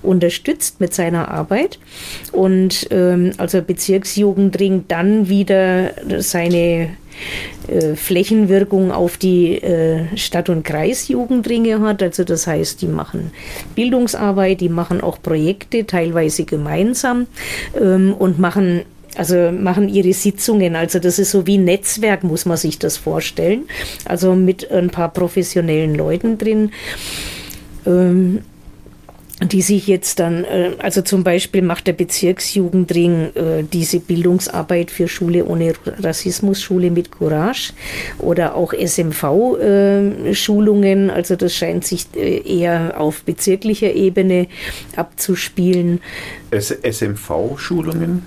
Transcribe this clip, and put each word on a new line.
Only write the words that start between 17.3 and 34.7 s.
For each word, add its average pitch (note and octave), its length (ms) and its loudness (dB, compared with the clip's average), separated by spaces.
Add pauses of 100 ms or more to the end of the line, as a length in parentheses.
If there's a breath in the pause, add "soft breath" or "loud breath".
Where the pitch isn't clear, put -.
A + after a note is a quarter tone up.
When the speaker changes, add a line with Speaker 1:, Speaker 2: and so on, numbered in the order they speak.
Speaker 1:
ähm, F#3+ 380 4
und F#3 200 2
machen, F3+ 440 2 (340)
also F3 340 2
machen F#3 380 0
ihre G3 240 4
Sitzungen. G3 640 2
Also E3 220 0
das F3 200 2
ist G3 120 2
so F#3+ 160 2
wie G3+ 100 4
ein F#3+ 80 4
Netzwerk, G3 580 0
muss E3 220 -2
man E3+ 140 0
sich D#3+ 200 -4
das - 200 -2
vorstellen. E3 640 -2 (420 loud breath)
Also F#3 300 2
mit F#3 360 2
ein F3+ 200 2
paar E3+ 200 -4
professionellen E3+ 840 0
Leuten D#3+ 420 0
drin. G#3+ 340 0 (1160 loud breath)
Ähm, F3+ 540 2 (1040)
die F#3 180 2
sich G3 260 2
jetzt F#3+ 320 0
dann, E3+ 260 0
äh, F3+ 340 0
also G3 240 0
zum F#3 200 0
Beispiel F#3 380 2
macht F3 260 0
der F#3 60 2
Bezirksjugendring, F3 1400 0
äh, D#3+ 360 0
diese E3+ 300 0
Bildungsarbeit E3+ 880 0